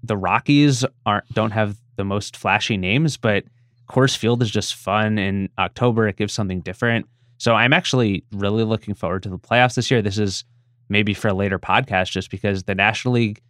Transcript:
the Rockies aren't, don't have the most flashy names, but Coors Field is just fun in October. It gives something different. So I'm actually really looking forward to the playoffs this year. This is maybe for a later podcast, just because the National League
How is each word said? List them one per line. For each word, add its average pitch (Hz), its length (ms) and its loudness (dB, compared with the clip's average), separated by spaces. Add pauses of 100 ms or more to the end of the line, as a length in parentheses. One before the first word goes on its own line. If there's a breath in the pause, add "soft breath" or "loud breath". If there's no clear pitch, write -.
the 110 140 -2
Rockies 123 680 4 (200)
aren't, 104 300 0
don't 110 160 0
have 104 260 -2 (200)
the 101 80 -4
most 98 320 -4
flashy 104 400 0
names, 110 400 0
but 104 280 0 (460)
Coors 127 260 2
Field 120 260 0
is 107 80 -2
just - 240 -4
fun 107 440 -2
in 98 300 -2 (100)
October. 110 500 0
It 98 80 -6
gives 104 160 -4
something 92 280 -4
different. 117 460 -2 (320)
So 117 160 2
I'm 117 180 4
actually 123 600 0
really 101 320 -2
looking 110 300 -4
forward 92 300 -6
to 101 40 -8
the 92 100 -8
playoffs 123 360 2
this - 160 -2
year. 123 120 4
This 98 160 -2
is 101 260 -2 (440)
maybe 104 260 2
for - 140 -2
a 98 60 0
later 95 240 0
podcast, 95 520 0
just - 200 -6
because 98 340 -2
the 98 100 -4
National 104 400 0
League 113 360 0